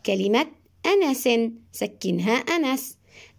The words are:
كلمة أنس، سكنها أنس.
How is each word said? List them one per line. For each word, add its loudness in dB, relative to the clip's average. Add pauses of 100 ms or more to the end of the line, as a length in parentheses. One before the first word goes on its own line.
كلمة 2 (380)
أنس، 2 (420)
سكنها -2
أنس. -2 (420)